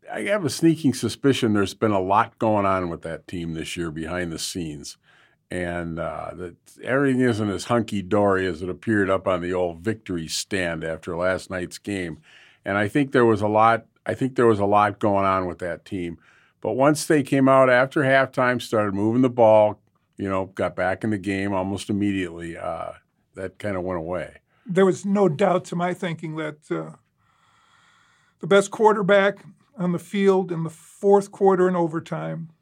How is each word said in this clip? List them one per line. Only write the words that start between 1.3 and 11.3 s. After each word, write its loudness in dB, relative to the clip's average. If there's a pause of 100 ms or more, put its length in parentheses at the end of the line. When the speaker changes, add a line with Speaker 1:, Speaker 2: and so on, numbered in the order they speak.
Speaker 1:
there's 0
been 0
a 2
lot 0
going 2
on 0
with -10
that -10
team -8
this -10
year -6
behind -6
the -10
scenes. -10 (520)
And, -6
uh, -8
that -14 (260)
everything 0
isn't 0
as -6
hunky-dory 0
as -6
it -8
appeared 0
up 0
on 0
the -4
old -2
victory -6
stand -4
after -8
last -2